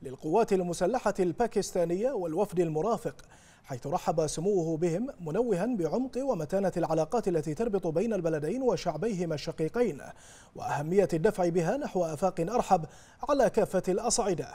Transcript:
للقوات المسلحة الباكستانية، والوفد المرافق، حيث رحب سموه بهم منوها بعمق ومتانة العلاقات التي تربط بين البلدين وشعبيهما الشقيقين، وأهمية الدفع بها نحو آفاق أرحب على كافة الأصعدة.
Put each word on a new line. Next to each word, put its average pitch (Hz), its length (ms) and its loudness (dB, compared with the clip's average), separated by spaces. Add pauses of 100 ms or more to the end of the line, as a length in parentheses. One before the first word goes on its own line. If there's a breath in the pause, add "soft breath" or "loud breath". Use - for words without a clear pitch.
للقوات 156 520 0
المسلحة 185 640 0
الباكستانية، 190 920 0
والوفد 180 480 -2
المرافق، 170 560 0 (480 loud breath)
حيث 135 240 -10
رحب 160 400 0
سموه 165 500 0
بهم 175 300 0 (140)
منوها 185 440 0
بعمق 233 520 -2
ومتانة 196 600 0
العلاقات 160 500 0
التي 160 260 0
تربط 196 340 0
بين 185 260 0
البلدين 165 480 -2
وشعبيهما 180 760 0
الشقيقين، 156 680 -2 (540 loud breath)
وأهمية 151 580 2
الدفع 175 360 2
بها 175 280 0
نحو 202 280 -2
آفاق 165 340 -2
أرحب 180 460 2 (440 loud breath)
على 269 200 6
كافة 185 380 2
الأصعدة. 196 680 0